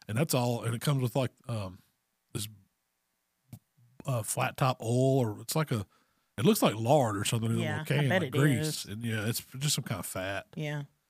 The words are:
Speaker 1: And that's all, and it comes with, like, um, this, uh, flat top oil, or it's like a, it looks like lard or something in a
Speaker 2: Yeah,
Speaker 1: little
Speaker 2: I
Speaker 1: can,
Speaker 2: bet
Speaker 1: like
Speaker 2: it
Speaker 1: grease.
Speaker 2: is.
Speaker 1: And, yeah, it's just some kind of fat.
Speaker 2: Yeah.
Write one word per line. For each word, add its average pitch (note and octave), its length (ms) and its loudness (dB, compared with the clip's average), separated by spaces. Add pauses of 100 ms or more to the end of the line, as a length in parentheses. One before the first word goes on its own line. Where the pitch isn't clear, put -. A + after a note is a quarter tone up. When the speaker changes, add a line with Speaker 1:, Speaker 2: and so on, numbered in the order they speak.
Speaker 1:
And G#2+ 100 -4
that's D#3+ 160 0
all, A#2+ 300 0
and A#2 120 -2
it A2+ 60 -6
comes C#3 200 2
with, B2 140 0
like, C3 160 0 (160)
um, G2 320 -8 (540)
this, G#2 140 -6 (1600)
uh, B2 180 -2
flat B2+ 340 -2
top C3 240 2
oil, B2+ 380 4
or G#2+ 220 0
it's - 140 -6
like D#3+ 160 0
a, A2 140 -2 (520)
it - 80 2
looks G#3 160 6
like C3 140 4
lard A2+ 420 4
or G#2 60 -2
something A2+ 280 0
in A2+ 60 0
a A2+ 40 0
Speaker 2:
Yeah, D3+ 180 -2
Speaker 1:
little - 20 -6
Speaker 2:
I D3 200 0
Speaker 1:
can, C#3 80 2
Speaker 2:
bet F3+ 120 2
Speaker 1:
like D3+ 60 -2
Speaker 2:
it - 100 -4
Speaker 1:
grease. D3 300 4
Speaker 2:
is. - 180 -6
Speaker 1:
And, A2 180 -10
yeah, A2 220 -2
it's A#2 180 -2 (140)
just C#3+ 180 -2
some C3+ 80 -4
kind F#2+ 160 -4
of F2 60 -8
fat. F#2+ 400 -6 (100)
Speaker 2:
Yeah. D3 280 -6 (260)